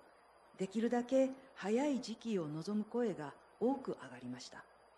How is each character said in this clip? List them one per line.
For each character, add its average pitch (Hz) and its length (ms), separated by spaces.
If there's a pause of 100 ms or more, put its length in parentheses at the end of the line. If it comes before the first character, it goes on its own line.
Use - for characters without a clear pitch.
(580)
で 190 100
き 220 140
る 233 80
だ 240 140
け 262 260 (260)
早 226 300
い 277 160
時 220 140
期 220 240
を 156 80
望 165 300
む 208 80
声 233 280
が 147 200 (260)
多 254 160
く - 160
上 - 40
が 123 240
り 123 80
ま 123 120
し - 100
た。 - 140 (340)